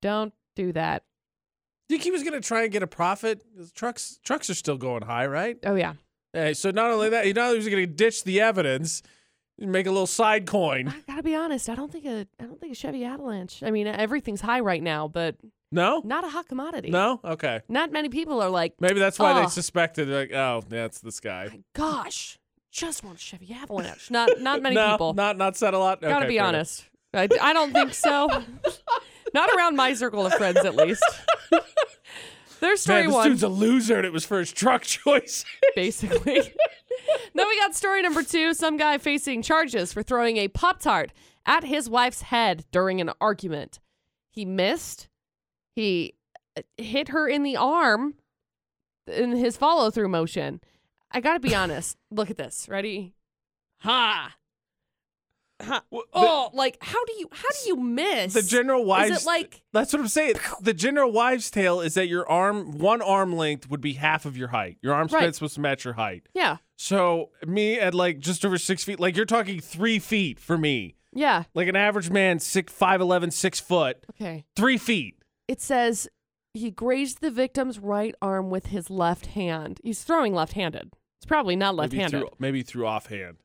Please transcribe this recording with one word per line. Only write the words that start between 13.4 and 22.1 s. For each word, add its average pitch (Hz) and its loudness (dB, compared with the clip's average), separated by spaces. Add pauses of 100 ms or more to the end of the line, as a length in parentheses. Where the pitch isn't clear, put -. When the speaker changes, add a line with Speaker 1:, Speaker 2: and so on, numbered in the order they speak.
Speaker 1:
I 220 -2
mean, 208 0
everything's 214 -4
high 240 0
right 185 0
now, 156 -4
but 165 -4 (360)
Speaker 2:
No? 190 2
Speaker 1:
not 285 -4
a 349 -6
hot 240 -8
commodity. 262 -8
Speaker 2:
No? 208 2
Okay. 147 -4
Speaker 1:
Not 294 -2
many 302 -2
people 285 -2
are 190 2
like, 175 -2
Speaker 2:
Maybe 185 2
that's 196 2
why 285 6
they 240 4
Speaker 1:
"Oh, 180 0
Speaker 2:
suspected, 165 -2
like, 139 -2
"Oh, 127 0
yeah, 113 -6
it's - -12
this 113 -14
guy." 98 -8
Speaker 1:
my 104 -18 (140)
gosh, 302 -6 (320)